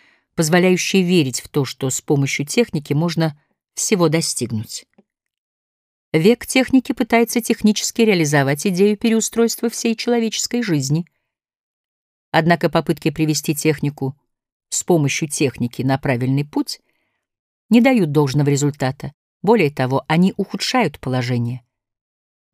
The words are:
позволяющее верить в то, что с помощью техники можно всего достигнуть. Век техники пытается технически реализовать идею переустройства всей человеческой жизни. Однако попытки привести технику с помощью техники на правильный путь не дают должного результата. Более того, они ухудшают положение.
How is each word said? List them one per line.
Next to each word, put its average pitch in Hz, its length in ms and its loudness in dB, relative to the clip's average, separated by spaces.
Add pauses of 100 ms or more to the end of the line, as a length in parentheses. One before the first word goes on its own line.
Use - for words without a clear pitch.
(340)
позволяющее 180 680 2
верить 170 400 2
в - 60 -20
то, 139 180 -2
что 131 240 -6
с - 100 -6
помощью 143 460 -2
техники 156 480 -2
можно 160 440 -2 (360)
всего 175 340 0
достигнуть. 123 800 -4 (1300)
Век 185 320 2
техники 262 460 0
пытается 233 500 0
технически - 600 0
реализовать 147 640 2
идею 202 300 2
переустройства 226 720 0
всей 226 260 -2
человеческой 233 680 -2
жизни. 156 420 0 (1300)
Однако 165 400 2
попытки 156 400 -2
привести 151 440 -2
технику 147 640 -4 (520)
с - 120 -6
помощью 156 460 0
техники 127 540 -4
на 131 160 0
правильный 135 480 -2
путь - 340 -6 (880)
не 226 140 6
дают 220 300 2
должного 143 360 2
результата. 143 640 -2 (300)
Более 190 280 2
того, 131 380 -2
они 180 300 4
ухудшают 202 640 -2
положение. 123 640 -4 (920)